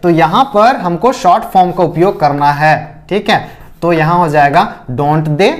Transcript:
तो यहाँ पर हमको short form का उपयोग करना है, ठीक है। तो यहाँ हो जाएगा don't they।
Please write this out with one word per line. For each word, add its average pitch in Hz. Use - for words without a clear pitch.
तो 175
यहाँ 165
पर 226
हमको 175
short 220
form 180
का 185
उपयोग 175
करना 143
है, 151
ठीक 208
है। 180
तो 170
यहाँ 160
हो 175
जाएगा 147
don't 151
they। 214